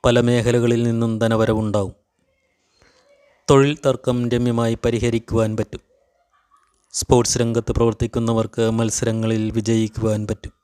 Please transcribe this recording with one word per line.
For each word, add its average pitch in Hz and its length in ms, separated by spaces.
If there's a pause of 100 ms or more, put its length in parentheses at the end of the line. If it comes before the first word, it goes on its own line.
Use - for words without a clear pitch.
പല 123 180
മേഖലകളിൽ 120 600
നിന്നും 117 360
ധനവരവുണ്ടാവും. 110 760 (1500)
തൊഴിൽ 139 300
തർക്കം 127 400 (120)
രമ്യമായി 117 480
പരിഹരിക്കുവാൻ 113 800
പറ്റും. - 260 (1120)
സ്പോർട്സ് - 460
രംഗത്ത് 117 320
പ്രവർത്തിക്കുന്നവർക്ക് 113 1000
മത്സരങ്ങളിൽ 113 800
വിജയിക്കുവാൻ 110 760
പറ്റും. - 260 (100)